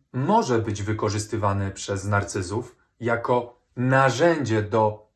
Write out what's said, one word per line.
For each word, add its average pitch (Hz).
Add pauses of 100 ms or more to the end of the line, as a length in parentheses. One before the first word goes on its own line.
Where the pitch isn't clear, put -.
(140)
może 135
być 104
wykorzystywany 101
przez 98
narcyzów 101 (240)
jako 120 (180)
narzędzie 131
do 107